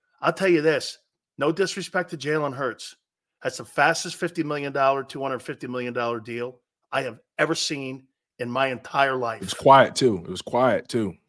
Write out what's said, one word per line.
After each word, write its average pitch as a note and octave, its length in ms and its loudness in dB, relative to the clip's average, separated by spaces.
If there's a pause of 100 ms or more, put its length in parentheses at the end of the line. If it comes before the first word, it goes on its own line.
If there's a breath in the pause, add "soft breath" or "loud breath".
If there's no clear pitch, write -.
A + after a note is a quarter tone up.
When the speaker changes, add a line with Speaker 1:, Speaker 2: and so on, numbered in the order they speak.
(200)
Speaker 1:
I'll D#3+ 140 0
tell F#3+ 140 0
you E3+ 140 6
this, D3+ 360 0 (400)
no D3 140 2
disrespect F3+ 580 -4
to E3 80 -10
Jalen C#3+ 380 -2
Hurts. C3 400 -6 (480)
That's C3 140 -6
the A#2 80 -12
fastest D#3+ 500 0
fifty F3 260 -4
million C#3+ 320 -4
dollar, C3+ 300 2
two C3+ 180 -12
hundred C3+ 220 -4
fifty C3+ 240 -10
million B2 260 -6
dollar A#2+ 260 -2
deal A#2+ 420 -10 (300)
I C3+ 120 -2
have A2+ 160 -10 (180)
ever D#3 160 2
seen C3+ 540 -6 (320)
in A#2+ 100 -6
my C3 180 0
entire C3+ 480 0
life. A2+ 280 -4
Speaker 2:
It - 20 -8
was - 80 -8
quiet, C3+ 420 8
too. A2+ 300 4
It - 40 -12
was F#2 120 -8
quiet, A#2+ 480 0
too. G#2+ 240 -2 (160)